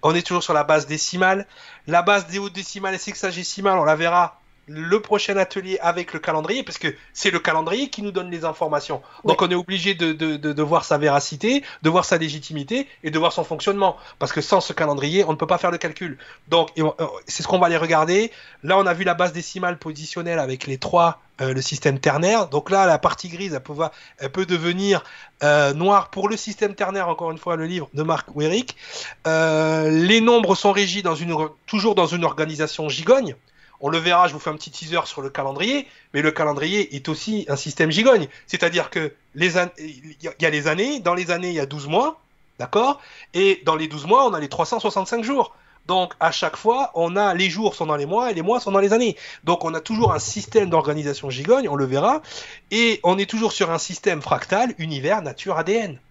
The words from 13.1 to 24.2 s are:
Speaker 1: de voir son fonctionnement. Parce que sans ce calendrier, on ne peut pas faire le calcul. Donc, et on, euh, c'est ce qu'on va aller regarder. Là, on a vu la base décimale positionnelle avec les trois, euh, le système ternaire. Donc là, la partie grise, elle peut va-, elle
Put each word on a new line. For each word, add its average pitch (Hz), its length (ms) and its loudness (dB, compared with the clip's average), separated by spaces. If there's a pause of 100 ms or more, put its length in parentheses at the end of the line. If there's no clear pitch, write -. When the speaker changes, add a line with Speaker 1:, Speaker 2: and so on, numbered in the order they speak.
Speaker 1:
de 156 80 0
voir 165 140 0
son 175 100 -4
fonctionnement. 190 540 0 (220)
Parce 139 120 -2
que - 80 -2
sans 180 220 2
ce - 100 -8
calendrier, 151 540 0
on 156 60 -2
ne 151 40 0
peut 156 120 -4
pas 180 100 2
faire 180 120 0
le 170 80 -4
calcul. 160 400 -8 (300)
Donc, 160 300 2
et 165 40 0
on, 156 200 2
euh, 156 60 -2 (200)
c'est - 160 -8
ce - 60 -8
qu'on 185 100 4
va 180 60 6
aller 170 100 4
regarder. 165 560 2 (320)
Là, 175 140 4
on 196 80 4
a 175 80 2
vu 175 100 -4
la 175 120 2
base 170 180 0
décimale 175 440 -6
positionnelle 165 600 -6
avec 131 260 -4
les 135 120 -6
trois, - 420 2 (220)
euh, 131 120 -2
le 131 80 -2
système 139 380 0
ternaire. 170 480 2
Donc 147 220 -2
là, 196 160 4
la 160 140 4
partie - 280 -2
grise, 170 260 -8
elle 135 100 -4
peut 151 100 -12
va-, 151 180 -4 (260)
elle 131 140 -8